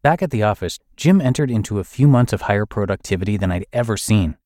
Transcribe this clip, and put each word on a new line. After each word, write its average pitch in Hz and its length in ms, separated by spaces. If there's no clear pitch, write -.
Back 165 200
at 175 80
the 107 120
office, 101 360
Jim 185 240
entered 131 300
into 107 280
a 90 60
few 143 240
months 123 240
of 101 100
higher 104 220
productivity 98 720
than 92 160
I'd 87 200
ever 113 260
seen. 95 480